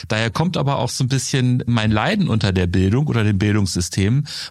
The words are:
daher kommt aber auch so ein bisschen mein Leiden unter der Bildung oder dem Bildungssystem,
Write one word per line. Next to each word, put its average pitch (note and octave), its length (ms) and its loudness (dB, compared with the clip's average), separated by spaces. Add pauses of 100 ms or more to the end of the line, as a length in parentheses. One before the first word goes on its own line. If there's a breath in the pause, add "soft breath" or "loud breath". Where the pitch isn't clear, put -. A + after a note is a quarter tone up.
daher A2 240 0
kommt E3 260 -2
aber C#3 220 0
auch B2 100 -2
so - 140 -4
ein A#2+ 60 -2
bisschen B2+ 580 0
mein A2 240 2
Leiden D#3 360 0
unter G#2+ 240 0
der F#2 140 2
Bildung G2 420 2
oder A#2 160 0
dem G#2 140 2
Bildungssystem, G#2 880 0 (260 loud breath)